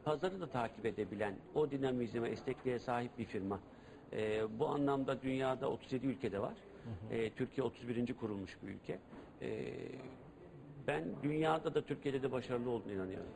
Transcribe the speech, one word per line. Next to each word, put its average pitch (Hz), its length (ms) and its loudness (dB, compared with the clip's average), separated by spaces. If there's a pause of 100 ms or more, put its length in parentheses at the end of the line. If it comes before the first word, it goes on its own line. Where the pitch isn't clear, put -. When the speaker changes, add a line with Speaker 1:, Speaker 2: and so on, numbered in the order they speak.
Speaker 1:
pazarı 180 380 2
da 165 60 -4
takip 117 380 0
edebilen 104 480 0 (220)
o 151 160 4
dinamizme, 123 580 2
esnekliğe 123 500 0
sahip 120 380 0
bir 117 80 0
firma. 98 340 0 (540)
E, 107 280 2 (180)
bu 151 80 4
anlamda 139 540 4
dünyada 131 480 2
otuz - 240 -2
yedi 131 140 2
ülkede 104 320 2
var. 117 140 0 (300)
Speaker 2:
Hı 113 320 -4
hı. 117 40 4
Speaker 1:
E, 113 100 4
Türkiye 123 380 0
otuz 120 200 -6
birinci 120 260 2
kurulmuş 104 500 -2
bir 104 40 -6
ülke. - 320 -6 (420)
E, 123 320 -2 (1160)
ben 151 160 2 (200)
dünyada 156 520 4
da 151 60 4
Türkiye'de 139 420 0
de 135 80 4
başarılı 123 380 2
olduğuna 107 240 0
inanıyorum. 92 420 -2